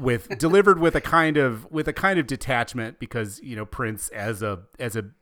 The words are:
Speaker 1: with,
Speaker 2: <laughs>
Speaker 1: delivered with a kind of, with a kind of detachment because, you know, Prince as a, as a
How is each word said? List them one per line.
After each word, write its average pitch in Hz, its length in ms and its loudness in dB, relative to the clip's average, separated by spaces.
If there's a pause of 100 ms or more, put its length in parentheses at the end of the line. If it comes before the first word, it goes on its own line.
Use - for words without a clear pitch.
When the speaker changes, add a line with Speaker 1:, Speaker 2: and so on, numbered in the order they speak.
Speaker 1:
with, 120 260 0
Speaker 2:
<laughs> - 100 -8
Speaker 1:
delivered 185 400 6
with 165 160 4
a 156 60 0
kind 160 360 2
of, 127 340 0
with 156 180 -4
a 151 40 -2
kind 190 260 0
of 151 80 0
detachment 120 720 -4
because, 110 440 -8
you 120 140 -12
know, 107 80 -6
Prince 107 460 -6
as 107 320 -6
a, 101 180 -4 (180)
as 117 180 -6
a 107 80 -4 (180)